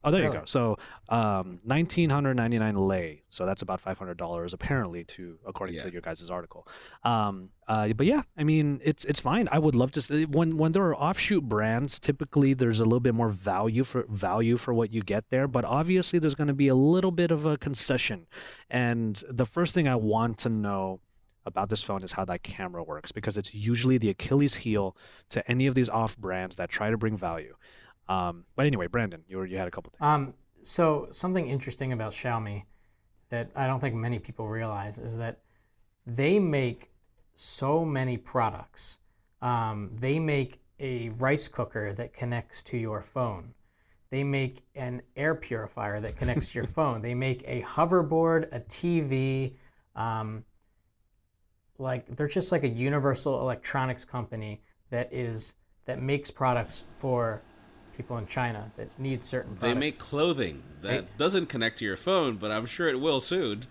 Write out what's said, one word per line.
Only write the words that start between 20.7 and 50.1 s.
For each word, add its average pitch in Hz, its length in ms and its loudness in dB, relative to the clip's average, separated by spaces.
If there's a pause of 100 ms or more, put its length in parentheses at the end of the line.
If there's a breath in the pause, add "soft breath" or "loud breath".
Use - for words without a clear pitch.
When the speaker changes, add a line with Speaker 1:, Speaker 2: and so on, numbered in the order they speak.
Speaker 1:
about 98 240 -2
this 107 120 0
phone 95 220 -4
is 92 80 -6
how 95 140 -2
that 87 180 -6
camera 90 400 -8
works, 78 300 -10
because 104 240 -4
it's 101 160 -6
usually 117 440 2
the 110 120 2
Achilles 139 460 2
heel 101 420 0 (320 loud breath)
to - 200 -4
any 127 160 4
of 131 100 2
these 127 120 6
off 113 300 0
brands 92 400 -4
that 87 120 -4
try 107 200 -2
to 113 80 2
bring 107 180 0
value. 82 400 -6 (540 loud breath)
Um, 92 340 0 (140)
but 135 80 4
anyway, 104 220 2
Brandon, 92 420 -2
you 92 80 -8
were, 95 80 -4
you 92 120 -6
had 90 120 -2
a - 20 -8
couple - 180 -10
things. - 120 -12
Speaker 2:
Um, 147 320 2 (280)
so 156 500 0
something 185 360 -2
interesting 131 460 -4
about 110 180 -4
Xiaomi 107 520 -4 (640)
that 117 260 -4
I 135 100 0
don't 131 140 0
think 123 160 -2
many 113 240 -2
people 110 300 -10
realize 107 480 -6
is 113 180 -8
that 117 240 -8 (640)
they 135 320 2
make 143 540 0 (420)
so 151 520 -2
many 131 320 0
products. - 840 -4 (420)
Um, 110 560 -2
they 135 220 0
make 147 400 -2 (220)
a 120 300 -6
rice 131 360 2
cooker 107 460 -4
that 117 180 -8
connects 120 520 -6
to - 140 -6
your 110 220 -4
phone. 110 540 -6 (560)
They 139 160 -2
make 139 400 -2 (100)
an 123 260 -8 (140)
air 151 180 0
purifier 110 680 -6
that 107 160 -6
connects 123 340 -2
to 120 80 -4
your - 80 -2
Speaker 1:
<laughs> - 80 -8
Speaker 2:
phone. 131 260 0
They 120 140 -4
make 127 320 -2
a 123 140 -4
hoverboard, 165 880 2
a 123 80 -6
T 170 400 0
V. 135 560 0 (400 soft breath)
Um, 110 480 -4 (1300)